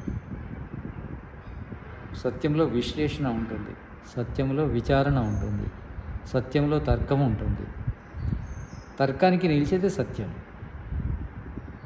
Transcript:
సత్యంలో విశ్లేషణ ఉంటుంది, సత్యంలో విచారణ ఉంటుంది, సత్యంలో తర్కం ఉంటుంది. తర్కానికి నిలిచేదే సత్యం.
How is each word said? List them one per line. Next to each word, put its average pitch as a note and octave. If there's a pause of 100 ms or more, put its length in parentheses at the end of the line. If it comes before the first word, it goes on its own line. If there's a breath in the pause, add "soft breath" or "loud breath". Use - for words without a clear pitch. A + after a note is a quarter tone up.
(2250)
సత్యంలో D3+
విశ్లేషణ C3+
ఉంటుంది, A2 (400)
సత్యంలో C3+
విచారణ C3+
ఉంటుంది, G#2 (540)
సత్యంలో D3
తర్కం B2+
ఉంటుంది. - (1300)
తర్కానికి F3
నిలిచేదే D#3+
సత్యం. G#2 (1500)